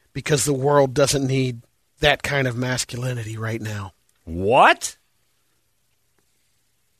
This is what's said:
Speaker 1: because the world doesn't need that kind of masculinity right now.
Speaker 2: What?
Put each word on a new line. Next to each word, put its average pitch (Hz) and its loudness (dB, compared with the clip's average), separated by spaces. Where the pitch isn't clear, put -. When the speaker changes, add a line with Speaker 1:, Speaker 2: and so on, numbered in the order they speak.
Speaker 1:
because 139 -2
the 147 0
world 139 2
doesn't 139 2
need 127 -2
that 147 2
kind 139 -2
of 120 -4
masculinity 123 -6
right 110 -6
now. 104 -10
Speaker 2:
What? 120 2